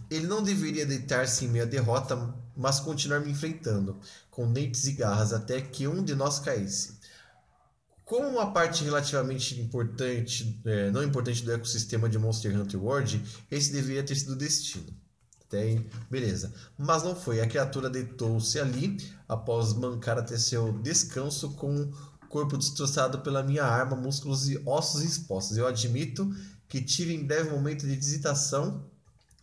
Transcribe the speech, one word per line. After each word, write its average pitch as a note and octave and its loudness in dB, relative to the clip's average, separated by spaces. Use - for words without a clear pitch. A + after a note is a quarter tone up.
Ele D#3+ -2
não G#3 0
deveria D#3 0
deitar-se C3 0
em - 0
meio A#2 2
à - 0
derrota, B2 0
mas C3+ 2
continuar D3 0
me D3 -2
enfrentando, A#2+ -2
com A#2+ 0
dentes C#3 2
e C#3 0
garras, A2 2
até A#2+ 0
que C#3 -4
um F3+ 0
de D3+ 0
nós C#3+ 2
caísse. G#2 -2
Como - 2
uma - 2
parte E3 4
relativamente C3+ 0
importante, A#2 -2
é, G2+ 2
não B2+ 2
importante B2 0
do A#2 0
ecossistema A2+ 0
de A2 2
Monster G#2+ 2
Hunter G2+ -2
World, G#2+ 0
esse C#3+ 2
deveria C3+ 0
ter C#3+ -2
sido C3+ -2
o C3 -4
destino. C3 -2
Até G2+ -2
aí, A2+ 2
beleza. A2 -2
Mas D#3 4
não F3+ 0
foi. A#2+ 0
A A2+ 4
criatura C3+ 0
deitou-se A#2+ 0
ali, C3+ 0
após A2 0
mancar A#2+ 0
até A#2 -2
seu A#2 2
descanso, C#3+ -2
com C#3+ -2
o - -10
corpo C#3+ -2
destroçado C3+ 0
pela C#3 0
minha C#3+ 2
arma, B2+ 4
músculos C3+ 0
e C3+ 0
ossos D3 2
expostos. G#2 0
Eu A#2+ 4
admito B2+ 0
que C3+ -2
tive E3+ 0
em D3 -4
breve D#3 2
momento C#3+ 0
de C3+ 0
desitação, C#3+ 0